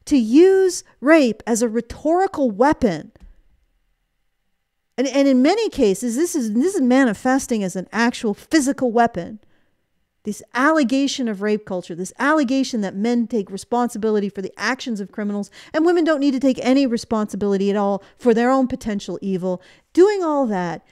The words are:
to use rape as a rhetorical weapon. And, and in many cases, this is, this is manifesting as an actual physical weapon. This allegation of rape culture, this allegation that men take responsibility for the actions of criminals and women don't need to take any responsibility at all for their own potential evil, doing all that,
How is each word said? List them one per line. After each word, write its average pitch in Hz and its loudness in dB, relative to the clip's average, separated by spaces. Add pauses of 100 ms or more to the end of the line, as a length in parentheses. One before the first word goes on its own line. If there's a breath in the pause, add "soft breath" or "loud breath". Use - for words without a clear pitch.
to 294 2
use 349 4 (180 soft breath)
rape 269 4
as 220 0
a 240 2
rhetorical 302 -2
weapon. 220 0 (1900)
And, 262 0
and 277 2
in 254 4
many 392 2
cases, 226 0
this 339 -2
is, 226 -2
this 311 0
is 359 -2
manifesting 254 0
as 185 -6
an 185 -8
actual 226 -2
physical 269 -2
weapon. 220 -2 (840)
This - -10 (120)
allegation 269 0
of 196 -6
rape 214 -2
culture, 180 -8
this 180 -10
allegation 269 0
that 190 -4
men 233 0
take 208 -4
responsibility 214 -2
for 196 -10
the 190 -10
actions 233 -4
of 190 -12
criminals 202 -6 (200 loud breath)
and 320 2
women 349 4
don't 311 2
need 277 0
to 254 -2
take 262 2
any 262 2
responsibility 208 -2
at 196 0
all 202 -2 (160 soft breath)
for 240 2
their 240 2
own 269 2
potential 208 -8
evil, 185 -4 (300 soft breath)
doing 392 4
all 294 0
that, 180 -4